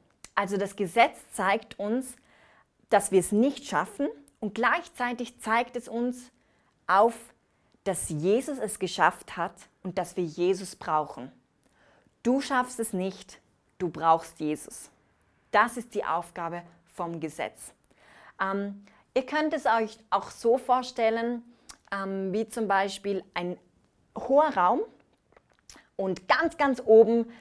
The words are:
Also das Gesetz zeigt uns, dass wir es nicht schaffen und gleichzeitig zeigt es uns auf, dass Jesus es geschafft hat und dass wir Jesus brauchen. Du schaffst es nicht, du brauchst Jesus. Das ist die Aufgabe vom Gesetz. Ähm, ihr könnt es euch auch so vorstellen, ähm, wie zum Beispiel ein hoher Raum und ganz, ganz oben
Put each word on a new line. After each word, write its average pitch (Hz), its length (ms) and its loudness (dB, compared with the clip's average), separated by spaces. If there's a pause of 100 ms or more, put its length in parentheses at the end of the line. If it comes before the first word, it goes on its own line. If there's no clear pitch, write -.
(360)
Also 202 200 0
das 196 220 -4
Gesetz 233 400 4 (160)
zeigt 202 440 -2
uns, 233 380 -4 (720)
dass 196 240 2
wir 185 80 4
es 175 140 0
nicht 254 340 2
schaffen 190 400 -2 (320)
und 208 160 -8
gleichzeitig 247 840 -4
zeigt 233 340 -2
es 240 140 -10
uns 240 420 -6 (560)
auf, 208 260 6 (720)
dass 180 240 -4
Jesus 208 500 0
es 208 220 -6
geschafft - 560 0
hat - 180 -6 (300)
und 180 140 -8
dass 175 180 -4
wir 185 80 -2
Jesus 180 540 -2
brauchen. 151 520 -4 (960)
Du 254 160 2
schaffst 254 400 -2
es 220 140 -6
nicht, 190 480 -6 (380)
du 180 100 -2
brauchst 165 500 2
Jesus. - 500 -6 (640)
Das 233 240 4
ist - 180 -10
die - 120 -6
Aufgabe 170 560 -6 (320)
vom 170 260 -8
Gesetz. 156 540 -10 (680)
Ähm, 202 460 -6 (340)
ihr 262 60 0
könnt 302 280 -2
es 294 120 -4
euch 226 320 0 (140)
auch 196 200 0
so 233 260 2
vorstellen, 240 840 0 (480)
ähm, 196 400 -4
wie 220 160 -2
zum 220 220 -4
Beispiel 196 520 0 (120)
ein 180 240 -4 (600)
hoher 285 380 2
Raum 196 240 4 (1160)
und 190 320 -2
ganz, 320 260 2
ganz 269 300 0
oben 226 440 8 (120)